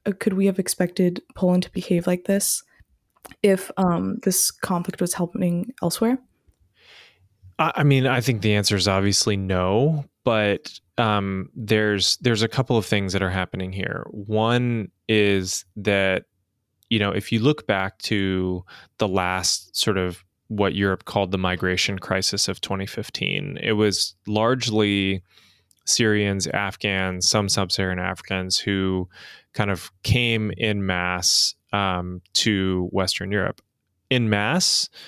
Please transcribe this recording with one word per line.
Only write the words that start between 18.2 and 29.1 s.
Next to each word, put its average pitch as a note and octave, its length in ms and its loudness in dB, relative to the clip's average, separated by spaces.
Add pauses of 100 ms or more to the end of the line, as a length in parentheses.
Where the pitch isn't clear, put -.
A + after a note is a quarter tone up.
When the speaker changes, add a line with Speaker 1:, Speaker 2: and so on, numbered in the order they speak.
Speaker 2:
the G#2+ 100 0
last F#2 680 -2
sort G2+ 200 0
of F2+ 280 -4 (240)
what G2+ 260 0
Europe G2 300 0
called G2 260 0
the F#2+ 80 -2
migration F#2 600 -2
crisis F#2+ 500 -2
of F#2 140 -6
twenty G2 240 -6
fifteen, G2 760 -6
it A2 100 0
was G#2 420 0 (120)
largely G#2+ 960 0 (600)
Syrians, G#2 640 2
Afghans, F#2+ 800 -2
some G2+ 220 2
sub-Saharan F#2 480 0
Africans F#2 600 -4
who F#2+ 500 0 (440)